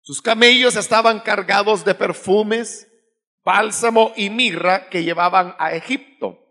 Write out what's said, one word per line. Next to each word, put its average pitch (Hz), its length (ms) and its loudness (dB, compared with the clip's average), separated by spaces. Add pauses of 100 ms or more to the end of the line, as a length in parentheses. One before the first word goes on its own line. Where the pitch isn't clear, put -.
Sus - 220 -14
camellos 240 540 4
estaban 220 440 2
cargados 202 640 0
de 190 100 0
perfumes, 208 960 -2 (540)
bálsamo 220 720 2
y 202 140 -4
mirra 185 580 -2
que 175 160 -4
llevaban 180 540 0
a 160 160 -4
Egipto. 190 640 -8 (120)